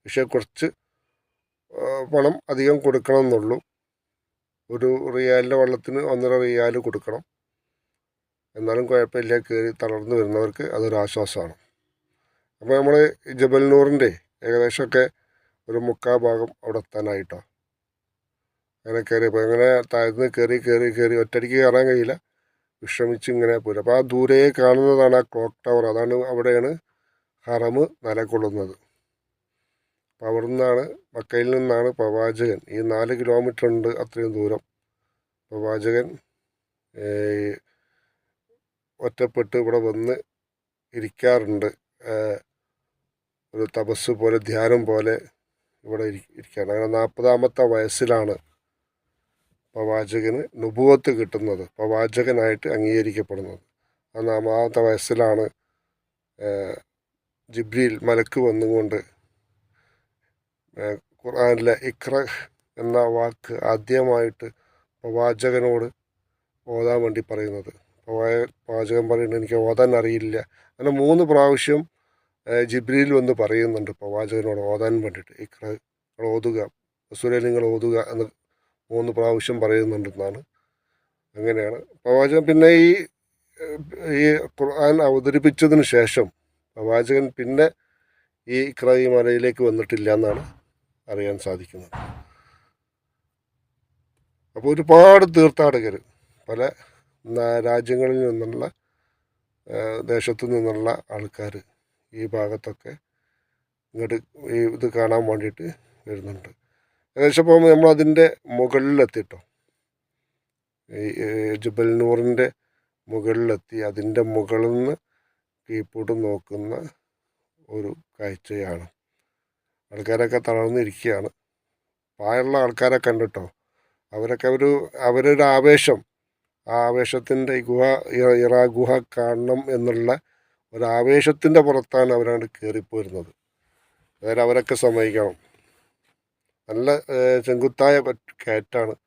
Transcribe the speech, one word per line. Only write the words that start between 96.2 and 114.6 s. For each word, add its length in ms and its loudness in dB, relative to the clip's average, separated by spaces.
പല 120 -6
നാ-, 320 -2
രാജ്യങ്ങളിൽ 580 0
നിന്നുള്ള, 380 -6
ഏ, 100 -12
ദേശത്തു 400 -4
നിന്നുള്ള 360 -2
ആൾക്കാർ 380 -12
ഈ 220 -10
ഭാഗത്തൊക്കെ 580 -8
ഇങ്ങോട്ട് 240 -6
ഈ 40 0
ഇത് 100 -6
കാണാൻ 340 0
വേണ്ടിയിട്ട് 360 -6
വരുന്നുണ്ട്. 420 -14
ഏകദേശം 280 2
ഇപ്പോൾ 160 10
നമ്മളതിൻ്റെ 540 6
മുകളിലെത്തിട്ടോ, 800 0
ഈ, 120 -12
ഏ, 40 -6
ജബൽ 260 -2
നൂറിൻ്റെ 460 0
മുകളിലെത്തി, 680 -4
അതിൻ്റെ 340 -4
മുകളിൽ 420 -2